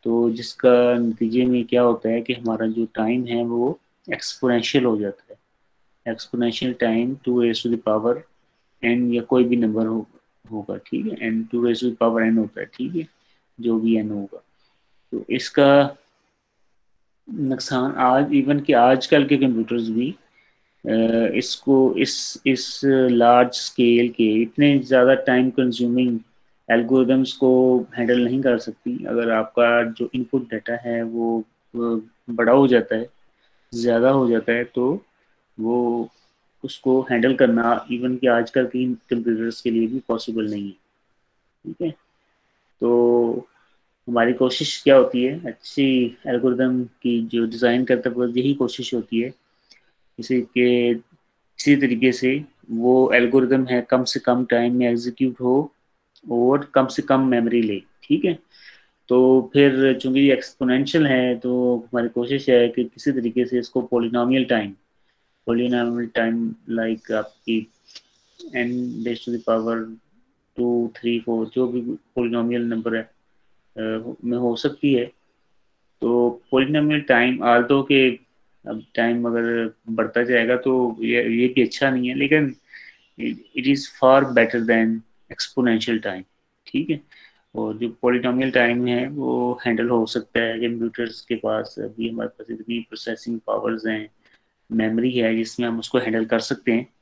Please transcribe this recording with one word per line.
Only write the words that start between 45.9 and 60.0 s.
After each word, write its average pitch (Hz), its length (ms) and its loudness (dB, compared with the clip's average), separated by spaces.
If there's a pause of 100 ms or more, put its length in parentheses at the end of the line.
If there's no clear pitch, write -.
algorithm 127 580 0
की 120 420 -4
जो 117 200 0
design 117 380 0
करते 123 260 0
वक्त 120 260 -2
यही 135 180 0
कोशिश 127 400 -4
होती 113 260 -4
है, 127 140 -6 (840)
इसी 123 220 -2
के, 123 500 2
इसी - 880 -2
तरीके 127 360 2
से 131 320 -2 (260)
वो 123 420 4
algorithm 127 520 4
है 123 260 -2
कम 127 140 2
से - 160 -6
कम 123 240 0
time 120 320 0
में 123 120 2
execute 120 520 -4
हो 131 300 0 (600)
और 123 440 0
कम 131 120 4
से - 160 -6
कम 135 240 2
memory 117 360 0
ले। 104 200 -4 (200)
ठीक 147 220 -2
है, 170 140 -2 (720)
तो 127 440 4
फिर 135 460 4
चूंकि 131 220 0